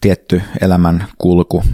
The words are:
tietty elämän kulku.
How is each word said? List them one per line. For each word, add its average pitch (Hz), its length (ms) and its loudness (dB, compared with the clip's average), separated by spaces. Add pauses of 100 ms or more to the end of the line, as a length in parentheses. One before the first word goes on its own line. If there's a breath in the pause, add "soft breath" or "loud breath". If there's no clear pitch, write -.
tietty 92 420 -2 (180)
elämän 87 440 2 (140)
kulku. 87 560 0